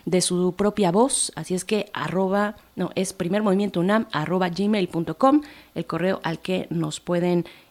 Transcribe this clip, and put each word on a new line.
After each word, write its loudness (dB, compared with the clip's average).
de 2
su 2
propia 2
voz. 2
Así -6
es -4
que -2
arroba, -2
no, -4
es -2
primer -2
movimiento 2
unam 2
arroba 0
gmail 0
punto -4
com, 6
el -6
correo -2
al -4
que -4
nos -4
pueden 0